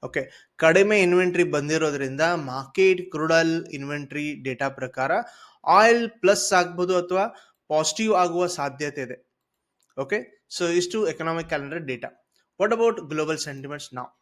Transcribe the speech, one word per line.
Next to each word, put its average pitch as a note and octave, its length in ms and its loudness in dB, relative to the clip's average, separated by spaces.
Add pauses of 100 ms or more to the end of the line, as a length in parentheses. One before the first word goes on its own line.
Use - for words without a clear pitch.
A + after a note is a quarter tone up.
ಓಕೆ, - 520 -8
ಕಡಿಮೆ G3 460 6
ಇನ್ವೆಂಟರಿ F3+ 420 4
ಬಂದಿರೋದ್ರಿಂದ D3 760 -2
ಮಾರ್ಕೆಟ್ E3+ 880 0
ಕ್ರೂಡ್ D#3+ 220 -2
ಆಯಿಲ್ E3 340 2
ಇನ್ವೆಂಟರಿ D3 760 -8
ಡೇಟಾ C3 260 -4
ಪ್ರಕಾರ C3+ 420 -6 (560)
ಆಯಿಲ್ A3+ 440 6
ಪ್ಲಸ್ - 420 0
ಆಗ್ಬೋದು F3+ 440 0
ಅಥವಾ F3+ 500 -2 (220)
ಪಾಸಿಟಿವ್ D#3 460 0
ಆಗುವ F3+ 320 2
ಸಾಧ್ಯತೆ C#3+ 560 -6
ಇದೆ. B2+ 280 -12 (680)
ಓಕೆ, G#3 460 -6 (120)
so E3+ 140 0
ಇಷ್ಟು F3+ 360 0
ಎಕನಾಮಿಕ್ E3 400 -4
ಕ್ಯಾಲೆಂಡರ್ D3+ 320 -6
ಡೇಟಾ. B2+ 500 -12 (300)
What G#3+ 160 2
about A3+ 240 0
global D#3 360 -4
sentiments C#3 580 -12
now? B2 100 -10 (160)